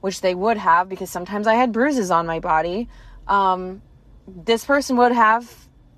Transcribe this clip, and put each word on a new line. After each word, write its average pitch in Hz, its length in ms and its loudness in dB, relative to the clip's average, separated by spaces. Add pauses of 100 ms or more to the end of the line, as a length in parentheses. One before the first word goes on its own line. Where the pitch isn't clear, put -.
which 190 200 -6
they 185 120 2
would 208 240 0
have, 185 320 2
because 190 220 -10
sometimes 190 340 -6
I 220 80 4
had 247 180 2
bruises 233 380 0
on 170 160 2
my 165 140 -4
body, 175 500 -2 (380)
um, 190 560 -2 (440)
this 190 380 -4
person 277 320 0
would 240 140 4
have 233 560 0 (300)